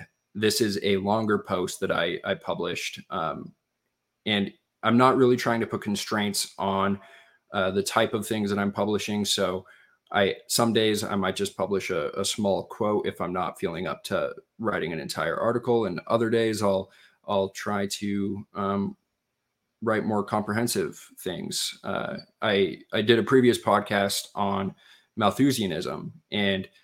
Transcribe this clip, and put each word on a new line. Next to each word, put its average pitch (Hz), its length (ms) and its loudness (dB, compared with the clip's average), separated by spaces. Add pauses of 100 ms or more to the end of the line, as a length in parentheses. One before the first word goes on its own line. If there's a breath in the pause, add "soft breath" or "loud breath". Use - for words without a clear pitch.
(360)
this 107 240 2
is 101 240 0
a 98 140 2
longer 104 420 0
post 92 400 -4
that 92 100 -2
I, 87 320 0
I 98 120 -2
published. 85 680 -6 (100)
Um, 80 440 -6 (720)
and 104 280 0 (320)
I'm 113 140 6
not 127 180 8
really 127 200 6
trying 117 220 0
to 110 80 0
put 104 160 -6
constraints 104 760 -2
on, 98 420 0 (520 loud breath)
uh, 95 200 0
the 95 100 0
type 113 320 2
of 104 100 -2
things 107 260 -2
that 101 100 0
I'm 101 100 0
publishing. 104 540 -2
So 95 420 -2 (480 soft breath)
I, 98 200 2 (120)
some 117 280 2
days 110 280 2
I 104 120 -4
might 92 220 0
just 98 200 -4
publish 95 320 -2
a, 80 220 -2
a - 120 -6
small 98 420 -2
quote 104 420 -2
if 98 120 -6
I'm 90 140 -4
not 90 260 -4
feeling 87 280 -4
up - 180 -6
to 76 300 -2 (240)
writing 92 340 -2
an 80 80 -4
entire 78 380 -4
article, 117 480 0
and 90 200 -4
other 113 220 2
days 113 340 2
I'll, 98 280 2 (360 soft breath)
I'll 98 220 2
try 101 380 -4
to, 101 680 -4
um, 196 400 -2 (840)
write 110 240 0
more 107 180 2
comprehensive 104 800 -2 (180)
things. - 640 -6
Uh, - 360 -6 (240)
I, 98 380 2 (120)
I 110 80 0
did 113 200 6
a - 20 0
previous 123 360 6
podcast 101 760 2
on 98 400 -2 (420 soft breath)
Malthusianism, 101 960 0 (180)
and 98 380 0 (160 soft breath)